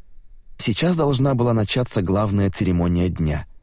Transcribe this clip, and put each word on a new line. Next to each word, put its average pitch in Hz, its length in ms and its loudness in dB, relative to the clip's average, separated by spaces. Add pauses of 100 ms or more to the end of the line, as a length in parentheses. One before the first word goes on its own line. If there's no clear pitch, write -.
(580)
Сейчас 160 400 0
должна 139 360 2
была 120 200 2
начаться 113 480 0
главная 98 500 2
церемония 87 580 2
дня — 78 380 -2 (160)